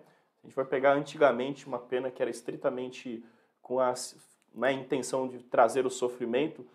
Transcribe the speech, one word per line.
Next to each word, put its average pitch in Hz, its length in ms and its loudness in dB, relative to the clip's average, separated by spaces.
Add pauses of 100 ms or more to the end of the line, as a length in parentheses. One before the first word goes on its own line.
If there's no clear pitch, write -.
(440)
A - 40 -20
gente 117 80 -20
vai 135 100 0
pegar 139 280 4
antigamente 139 760 2
uma 123 120 -4
pena 131 300 -2
que 127 120 -8
era 120 100 0
estritamente 123 920 -6 (380)
com 127 180 -2
a, 127 140 2 (600)
né, 123 180 0
intenção 131 560 -2
de 123 120 -12
trazer 127 460 4
o 127 40 0
sofrimento, 123 840 -2